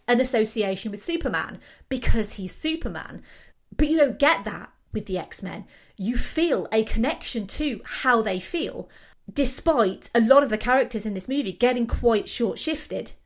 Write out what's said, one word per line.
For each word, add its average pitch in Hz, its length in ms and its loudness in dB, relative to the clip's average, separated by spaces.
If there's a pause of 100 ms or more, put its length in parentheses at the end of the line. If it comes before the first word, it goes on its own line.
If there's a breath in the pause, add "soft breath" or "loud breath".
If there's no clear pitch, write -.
an 247 140 4
association 220 720 0
with 208 120 -12
Superman 262 560 -4 (300 loud breath)
because 240 440 4
he's 185 220 -10
Superman. 311 680 -8 (540 loud breath)
But 302 140 4
you 320 80 4
don't 285 220 2
get 277 260 2
that 180 260 -10 (220)
with 220 140 -6
the 185 100 -4
X-Men. 170 480 -10 (320 soft breath)
You 208 180 -2
feel 269 560 0
a 220 140 2
connection 220 600 -2
to 277 360 -4
how 240 380 2
they 190 180 -2
feel, 233 500 -6 (420 soft breath)
despite 190 840 2
a 233 60 6
lot 262 220 8
of 240 60 -2
the 214 80 -2
characters 240 480 0
in 214 80 -4
this 190 140 -8
movie 262 240 -2
getting 240 360 2
quite 233 420 2
short-shifted - 840 -4 (140)